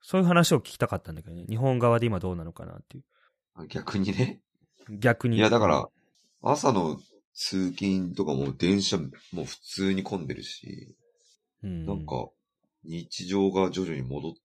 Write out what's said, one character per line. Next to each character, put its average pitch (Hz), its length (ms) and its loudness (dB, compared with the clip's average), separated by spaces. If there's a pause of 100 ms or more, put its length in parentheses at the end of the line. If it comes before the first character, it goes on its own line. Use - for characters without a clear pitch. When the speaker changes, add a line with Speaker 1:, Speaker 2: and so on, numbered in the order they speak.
Speaker 1:
そ - 180 0
う - 20 6
い - 20 6
う 175 40 6
話 170 260 8
を 139 60 6
聞 - 20 -16
き - 160 -16
た 120 100 0
か 101 100 -4
っ - 40 -6
た - 100 -14
ん 80 40 -10
だ 80 60 -12
け 82 80 -16
ど 85 60 -12
ね。 87 140 -12
日 110 80 -4
本 127 220 2
側 117 200 6
で 117 60 0
今 101 140 0
ど 92 120 -4
う 90 60 -4
な 82 80 -8
の 85 80 -14
か 82 120 -14
な 85 100 -14
っ - 120 -16
て - 100 -20
い 135 40 -18
う。 - 20 -20 (520)
Speaker 2:
あ、 80 120 -12
逆 - 300 -6
に 98 160 0
ね。 120 280 0 (480)
Speaker 1:
逆 117 380 2
に。 117 100 2
Speaker 2:
い - 40 2
や、 110 80 8
だ 113 100 4
か 107 80 4
ら、 73 220 2 (520)
朝 143 300 2
の 82 260 0 (360)
通 95 380 -2
勤 92 440 -2
と - 100 -2
か 76 80 -2
も 69 200 -2
電 95 280 2
車 98 160 -2 (360)
も 85 100 -6
普 - 160 -12
通 95 340 -2
に 95 100 -2
混 95 180 -6
ん 73 60 -10
で - 60 -8
る - 100 -12
し、 - 520 -16 (680)
Speaker 1:
う 104 40 -8
ん。 85 180 -8
Speaker 2:
な 98 80 -4
ん 78 120 -6
か、 65 240 -6 (540)
日 82 420 -10
常 98 260 2
が 92 200 2
徐 95 120 -2
々 82 120 -4
に 67 60 -6
戻 69 280 -6
っ 82 40 -14 (120)